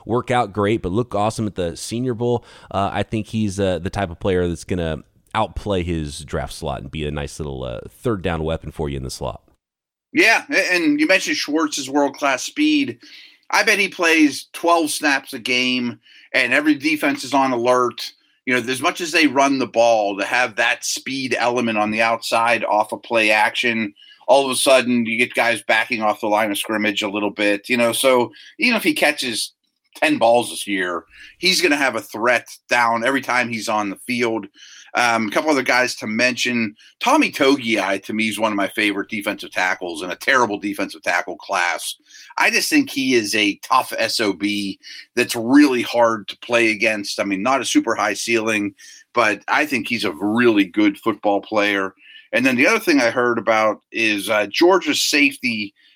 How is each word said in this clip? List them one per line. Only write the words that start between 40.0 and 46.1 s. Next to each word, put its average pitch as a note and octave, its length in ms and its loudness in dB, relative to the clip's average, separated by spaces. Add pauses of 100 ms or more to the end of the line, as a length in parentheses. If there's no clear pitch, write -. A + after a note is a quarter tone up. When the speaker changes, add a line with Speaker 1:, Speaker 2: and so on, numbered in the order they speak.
Speaker 2:
in F2+ 80 -6
a F2 60 -8
terrible A#2+ 420 0
defensive G2 420 -6
tackle F2 380 -4
class. F2 580 -4 (400)
I G3 140 2
just A3 180 -2
think D3 220 2
he C3 240 0
is A2 200 0
a G#2 280 0
tough B2+ 340 0
S A2+ 240 -2
O G2+ 140 0
B G2+ 440 -4 (380)
that's A#2+ 180 -2
really B2+ 460 4
hard A2+ 480 0